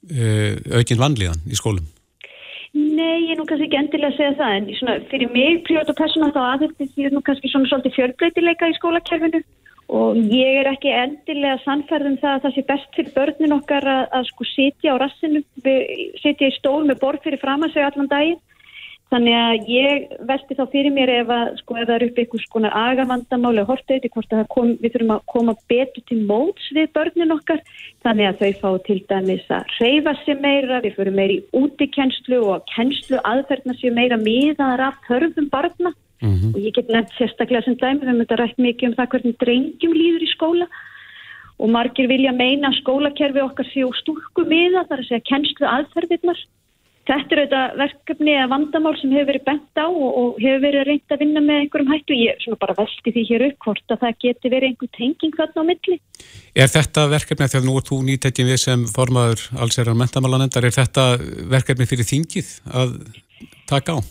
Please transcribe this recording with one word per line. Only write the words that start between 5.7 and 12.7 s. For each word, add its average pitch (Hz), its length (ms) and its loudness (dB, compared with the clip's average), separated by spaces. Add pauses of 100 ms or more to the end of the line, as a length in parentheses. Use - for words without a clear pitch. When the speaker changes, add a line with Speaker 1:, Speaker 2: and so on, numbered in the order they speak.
Speaker 2:
og 294 80 -4
persóna, 311 360 0
þá 285 100 0 (100)
aðhyllist 285 480 -4
ég 277 120 0
nú 277 120 -2
kannski 277 260 -2
svona 269 160 2
svolítið 262 300 0
fjölbreytileika 339 720 0
í 320 80 0
skólakerfinu 330 640 0 (460)
og 220 300 2
ég 254 440 4
er 269 80 2
ekki 269 240 -2
endilega 277 720 -2
sannfærð 294 420 -2
um 269 120 0
það 277 160 0
að 269 100 -2
það 269 100 0
sé 269 120 -2
best 277 280 -2